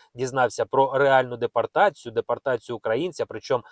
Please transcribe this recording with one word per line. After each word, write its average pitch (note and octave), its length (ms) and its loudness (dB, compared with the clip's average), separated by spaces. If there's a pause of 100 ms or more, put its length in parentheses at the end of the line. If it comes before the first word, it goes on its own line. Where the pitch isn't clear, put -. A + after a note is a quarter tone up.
(160)
дізнався, B2 500 0
про C3+ 320 2
реальну C3 400 2
депортацію, A#2+ 760 0
депортацію A#2 640 -4
українця, A#2+ 500 -4
причому A#2 460 -6